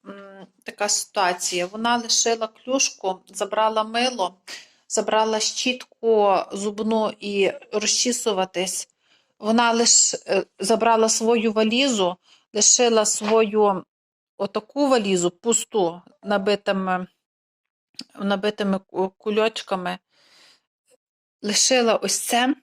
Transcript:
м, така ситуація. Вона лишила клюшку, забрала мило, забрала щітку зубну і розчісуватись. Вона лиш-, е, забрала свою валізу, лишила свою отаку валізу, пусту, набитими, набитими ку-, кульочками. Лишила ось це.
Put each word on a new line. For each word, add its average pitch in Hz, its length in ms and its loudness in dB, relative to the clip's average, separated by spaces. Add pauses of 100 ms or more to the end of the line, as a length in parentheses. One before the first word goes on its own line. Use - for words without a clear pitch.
м, 196 400 -20 (160)
така 208 260 -6
ситуація. 185 760 -2
Вона 220 300 -2
лишила 226 520 0
клюшку, 220 800 -4
забрала 214 560 -2
мило, 226 560 -4 (480)
забрала 214 520 0
щітку 220 960 0 (160)
зубну 214 680 -2
і 202 320 0 (200)
розчісуватись. 202 1160 -2 (500)
Вона 233 340 2
лиш-, - 420 4 (120)
е, 196 200 0 (120)
забрала 220 500 2
свою 220 440 0
валізу, 220 640 0 (360)
лишила 226 520 4
свою 214 800 2 (520)
отаку 214 520 -2
валізу, 196 420 2
пусту, 180 720 -2 (200)
набитими, 196 840 -2 (1080)
набитими 202 640 -2
ку-, 190 320 -4
кульочками. 202 880 -4 (1400)
Лишила 220 540 2
ось - 220 -4
це. 247 440 0